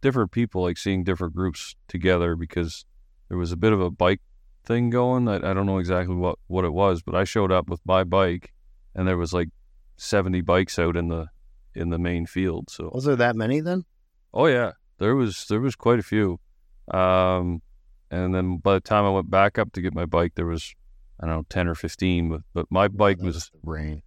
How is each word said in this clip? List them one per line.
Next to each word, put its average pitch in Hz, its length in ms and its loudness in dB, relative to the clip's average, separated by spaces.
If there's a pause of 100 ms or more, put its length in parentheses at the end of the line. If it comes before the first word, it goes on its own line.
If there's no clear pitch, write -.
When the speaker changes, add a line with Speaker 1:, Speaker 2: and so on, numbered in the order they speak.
Speaker 1:
different 127 300 2
people, 113 320 0
like, 90 160 -2
seeing 95 260 -2
different 87 300 -2
groups 90 400 -6 (140)
together 87 480 2
because 85 480 -6 (440)
there 90 100 -6
was 85 140 -4
a 90 40 -6
bit 107 160 2
of 101 80 2
a 90 100 0
bike 92 300 2 (440)
thing 120 260 0
going. 123 380 2
I, 101 80 0
I 95 180 -2
don't 98 120 0
know 95 120 0
exactly 90 360 -2
what, 87 320 -2
what 92 180 -2
it 85 80 0
was, 90 300 2
but 82 120 -8
I 92 100 2
showed 98 260 0
up 90 180 2
with 85 160 -6
my 92 200 2
bike 87 480 0 (420)
and 92 140 -2
there 92 80 0
was, 85 160 -4
like, 87 160 0 (480)
seventy 92 440 0
bikes 90 380 2
out 85 180 2
in 85 120 -2
the, 82 180 -6 (480)
in 85 160 -6
the 82 80 -2
main 87 280 -2
field. 90 440 -4
So 82 220 -12
Speaker 2:
Was 131 120 -6
there 143 120 2
that 120 200 2
many 117 240 0
then? 175 240 -4 (500)
Speaker 1:
Oh, 143 120 2
yeah. 123 260 2 (260)
There 110 180 2
was, 117 320 -2
there 104 120 0
was 131 140 -2
quite 120 240 2
a 104 40 -2
few. 98 360 0 (540)
Um, 92 680 2 (480)
and 90 240 -2
then 92 240 -2
by 98 160 2
the 95 60 2
time 104 240 2
I 101 60 4
went 95 200 0
back 98 280 4
up 104 140 -2
to - 80 -6
get 90 140 -4
my 85 120 -2
bike, 85 300 0
there 87 100 -4
was, 82 280 -6 (460)
I 82 60 -8
don't 80 100 -2
know, 80 120 -6
ten 90 200 -2
or 82 60 -2
fifteen. 85 540 -2
But, 80 140 -6 (100)
but 85 180 -4
my 95 180 4
bike 101 300 2
Speaker 2:
That 92 60 -6
Speaker 1:
was 90 120 -2
Speaker 2:
was - 160 -12
the - 100 -20
rain. 76 440 -8